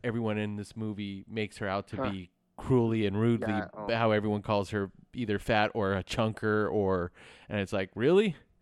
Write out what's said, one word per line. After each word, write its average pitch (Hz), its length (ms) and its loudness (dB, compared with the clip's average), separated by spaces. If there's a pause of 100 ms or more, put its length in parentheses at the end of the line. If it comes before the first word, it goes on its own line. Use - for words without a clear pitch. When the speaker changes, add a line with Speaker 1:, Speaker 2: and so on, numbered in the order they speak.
Speaker 1:
everyone 110 340 0
in 104 180 -2
this 104 200 -10
movie 104 520 -6
makes 107 300 -6
her 104 100 -4
out 98 200 -2
to - 80 -10
Speaker 2:
Huh. 131 140 -2
Speaker 1:
be 95 200 -10 (260)
cruelly 113 500 2
and 101 140 0
rudely, 113 280 2
Speaker 2:
Yeah, 104 280 -2
oh. 104 100 -10
Speaker 1:
b-, 113 80 0
how 113 160 2
everyone 104 320 0
calls 101 280 0
her 98 200 -2 (240)
either 107 240 -2
fat 107 360 2
or 98 200 2
a 95 100 0
chunker 107 680 0
or, 95 420 0 (360)
and 104 120 -2
it's 98 120 -4
like, 95 220 -2
really? 175 420 4 (260)